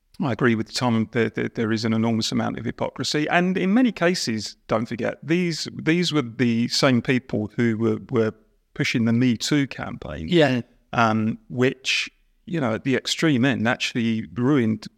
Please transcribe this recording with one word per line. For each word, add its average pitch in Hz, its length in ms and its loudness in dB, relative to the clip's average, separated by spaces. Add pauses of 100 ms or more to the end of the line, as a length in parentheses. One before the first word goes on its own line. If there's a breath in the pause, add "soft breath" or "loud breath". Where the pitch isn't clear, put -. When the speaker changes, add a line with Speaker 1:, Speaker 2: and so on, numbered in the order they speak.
(200)
Speaker 1:
I 135 120 0
agree 120 220 2
with 110 180 -4
Tom 113 400 0
that, 113 220 0
that 120 220 -4
there 113 160 -2
is 113 120 -2
an 113 80 0
enormous 113 380 0
amount 113 280 -4
of 113 60 -10
hypocrisy. 135 640 -4
And 180 300 0
in 185 160 0
many 247 160 4
cases, 170 680 -2 (120)
don't 113 180 0
forget, 110 380 -4
these, 170 500 -2
these 165 380 0
were 147 100 2
the 117 460 0
same 127 340 2
people 120 540 -2
who 117 200 2
were, 110 220 0 (120)
were 113 220 0 (420)
pushing 127 320 0
the 117 60 4
Me 120 240 4
Too 143 300 0
campaign. - 640 -10
Speaker 2:
Yeah. 139 320 4 (320)
Speaker 1:
Um, 110 460 0 (100)
which, - 600 -2 (380)
you 170 140 -4
know, 113 140 0
at 98 100 -6
the 131 120 0
extreme 135 480 2
end, 110 220 2
actually 113 680 -2
ruined 120 520 2 (120)